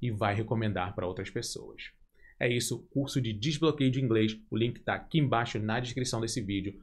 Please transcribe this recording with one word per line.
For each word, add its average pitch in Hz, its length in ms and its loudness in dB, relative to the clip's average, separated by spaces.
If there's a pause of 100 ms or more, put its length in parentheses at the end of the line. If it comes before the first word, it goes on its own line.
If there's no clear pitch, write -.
e 123 80 0
vai 104 240 2
recomendar 107 640 0
pra 90 100 -2
outras 92 240 -4
pessoas. - 640 -10 (480)
É 131 80 2
isso, 120 440 0
curso 135 280 0
de 113 140 0
desbloqueio 143 560 2
de 127 100 2
inglês, 110 380 4 (120)
o 110 60 -4
link 120 260 0
tá 104 120 -2
aqui 156 260 0
embaixo 117 400 2
na 110 200 0
descrição 123 420 -2
desse 113 180 -2
vídeo. 98 440 -4